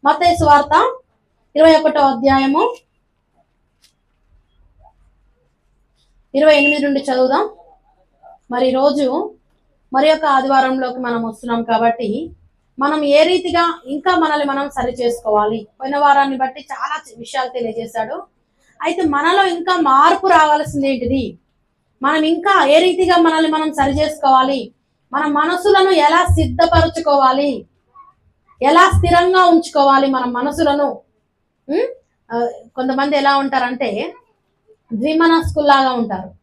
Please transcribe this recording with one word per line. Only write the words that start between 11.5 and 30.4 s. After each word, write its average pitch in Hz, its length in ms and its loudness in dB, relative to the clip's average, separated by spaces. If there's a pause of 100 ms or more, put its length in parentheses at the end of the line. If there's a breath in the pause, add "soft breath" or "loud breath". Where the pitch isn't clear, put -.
కాబట్టి 233 680 -2 (500)
మనం 302 240 -2
ఏ 285 200 2
రీతిగా 339 600 -2
ఇంకా 294 300 -4
మనల్ని 302 300 0
మనం 277 240 -4
సరి 254 220 -6
చేసుకోవాలి. 226 760 -2 (140)
పోయిన 269 160 -6
వారాన్ని 277 400 2
బట్టి 254 340 -8
చాలా 285 380 -10
చి-, 226 100 -20
విషయాలు 247 300 -8
తెలియజేశాడు. 233 760 -8 (580)
అయితే 339 200 -4
మనలో 330 460 0
ఇంకా 349 280 -2
మార్పు 320 520 2
రావాల్సింది 302 640 2
ఏంటిది? 240 480 -4 (680)
మనం 302 200 0
ఇంకా 330 420 0
ఏ 294 140 6
రీతిగా 359 380 2
మనల్ని 320 340 2
మనం 311 220 -2
సరి 285 280 0
చేసుకోవాలి? 269 720 0 (420)
మన 285 120 -4
మనసులను 359 640 2
ఎలా 330 360 2
సిద్ధపరచుకోవాలి? 285 1400 0 (960)
ఎలా 339 360 4
స్థిరంగా 359 480 2
ఉంచుకోవాలి 277 640 2
మన 262 180 -2
మనసులను? 277 720 -2 (720)